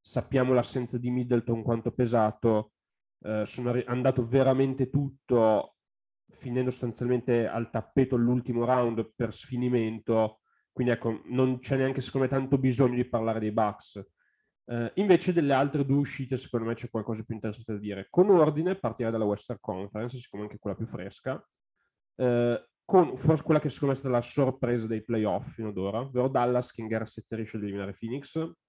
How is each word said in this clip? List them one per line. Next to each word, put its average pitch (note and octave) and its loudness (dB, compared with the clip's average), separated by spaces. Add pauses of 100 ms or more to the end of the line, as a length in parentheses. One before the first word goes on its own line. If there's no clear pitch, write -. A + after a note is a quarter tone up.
Sappiamo C3 0
l'assenza B2 -2
di B2 -4
Middleton B2 0
quanto A2+ -2
pesato, A2 2 (480)
eh, G#2+ -4
sono B2 -4
arri-, A#2+ 0
andato B2 0
veramente C3 2
tutto, A#2+ 2 (540)
finendo B2+ -4
sostanzialmente A#2+ 0
al A2+ -4
tappeto B2+ 0
l'ultimo A#2+ 2
round A#2 0
per A2+ -4
sfinimento, A2+ -2 (320)
quindi B2 0
ecco, A2+ -2
non B2+ 0
c'è C3+ -2
neanche C3+ 0
secondo C3 -2
me B2 -2
tanto C3+ 0
bisogno B2+ 4
di B2 0
parlare A2+ -2
dei G#2+ -2
Bucks. G#2 -2 (600)
Eh, A#2 -6
invece F#3 4
delle D3+ 4
altre C#3+ 2
due C#3 2
uscite C3+ -4
secondo A2+ -4
me A#2 -2
c'è - -12
qualcosa A2 -4
di A2 -10
più A2+ -8
interessante G#2+ -8
da G#2 -6
dire. G2+ -8
Con F#3+ 4
ordine E3 4
partirei A2+ -4
dalla A2 0
Western G#2 -4
Conference, G#2+ -8
siccome G#2 -12
è G#2+ -8
anche G#2 -14
quella G2+ -6
più A2+ -6
fresca, G#2+ -10 (800)
eh, A#2+ 0 (160)
con E3+ 4
forse D#3 2
quella D3+ 4
che D3+ -4
secondo C#3 0
me C3 -6
è - -14
stata C3 -2
la A#2+ 2
sorpresa A#2+ 0
dei A2 -4
playoff G#2+ -2
fino A2 -8
ad G2+ -8
ora, G2 -2
ovvero C3 -2
Dallas B2 0
che - -14
in A2 -8
gara A2 -2
sette - -12
riesce A2 -8
ad G#2 -4
eliminare G2+ -6
Phoenix. C#3+ -8 (160)